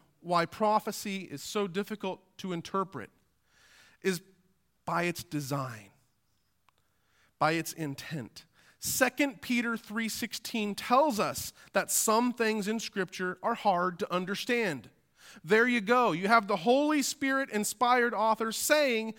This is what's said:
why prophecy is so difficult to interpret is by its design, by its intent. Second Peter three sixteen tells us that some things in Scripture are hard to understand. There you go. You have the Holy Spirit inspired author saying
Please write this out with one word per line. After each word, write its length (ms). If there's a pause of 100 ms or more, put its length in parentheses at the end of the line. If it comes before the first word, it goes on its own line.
(220)
why 240
prophecy 840
is 120
so 260
difficult 540 (160)
to 160
interpret 560 (920)
is 200 (640)
by 180
its 200
design, 680 (1500)
by 140
its 200
intent. 720 (340)
Second 640
Peter 340
three 320
sixteen 680
tells 440
us 320 (220)
that 180
some 400
things 360
in 120
Scripture 640
are 140
hard 440
to 140
understand. 760 (540)
There 240
you 140
go. 320
You 160
have 180
the 80
Holy 460
Spirit 480
inspired 640
author 400
saying 640